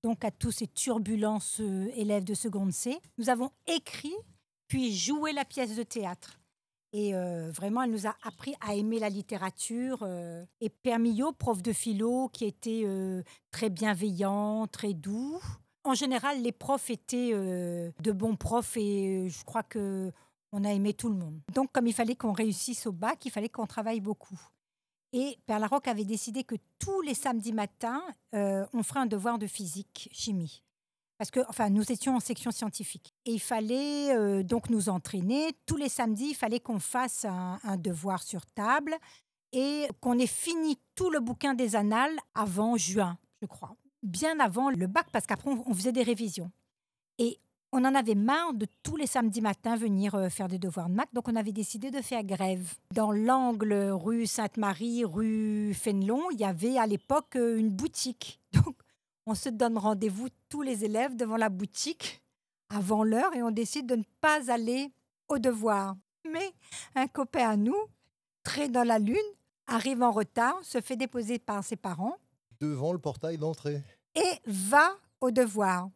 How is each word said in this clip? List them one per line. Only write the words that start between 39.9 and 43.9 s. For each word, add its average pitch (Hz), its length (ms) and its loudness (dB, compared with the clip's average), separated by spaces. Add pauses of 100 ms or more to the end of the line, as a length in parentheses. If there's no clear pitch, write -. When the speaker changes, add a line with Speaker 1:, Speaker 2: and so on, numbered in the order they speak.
Speaker 1:
qu'on 240 160 2
ait 247 80 6
fini 320 520 0 (160)
tout 370 140 0
le 311 120 2
bouquin 254 340 0
des 233 220 2
annales 254 420 4 (160)
avant 214 420 2
juin, 185 400 2 (240)
je 214 60 -8
crois. - 280 -14 (280)